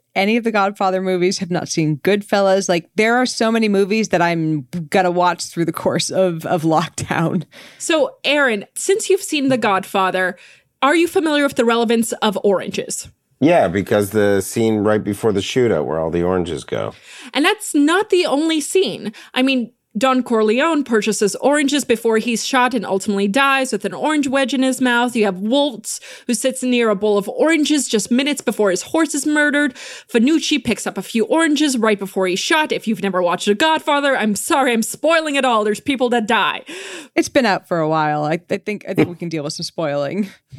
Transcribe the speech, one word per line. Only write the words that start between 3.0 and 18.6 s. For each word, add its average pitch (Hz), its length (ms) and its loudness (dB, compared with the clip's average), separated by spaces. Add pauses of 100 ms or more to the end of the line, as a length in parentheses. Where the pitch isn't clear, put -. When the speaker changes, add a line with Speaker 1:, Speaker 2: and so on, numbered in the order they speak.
Speaker 1:
are 254 100 2
so 226 240 -2
many 226 180 2
movies 202 400 0
that 170 140 2
I'm 160 440 0 (220)
gonna 185 220 2
watch 175 340 0
through 170 200 -4
the 165 60 0
course - 380 -2
of, 185 380 -2
of 160 160 0
lockdown. 160 800 0 (340)
Speaker 2:
So, 311 460 0
Aaron, 262 500 0
since - 360 -2
you've 370 140 2
seen 277 260 -2
The 254 80 2
Godfather, 185 800 0 (480)
are 294 140 4
you 339 100 2
familiar 302 360 0
with 277 120 -2
the 254 80 2
relevance 233 480 2
of 208 320 -2
oranges? - 640 -2 (320)
Speaker 3:
Yeah, 143 300 4
because 101 400 0
the 101 320 2
scene 113 380 0
right 107 240 2
before 104 280 0
the 98 80 0
shootout 98 460 2
where 73 120 -4
all 80 140 -2
the 85 120 0
oranges 87 420 -2
go. 53 280 -6 (400)
Speaker 2:
And 294 120 0
that's 427 280 -2
not 330 360 2
the 359 160 2
only 311 340 0
scene. 226 540 -2 (200)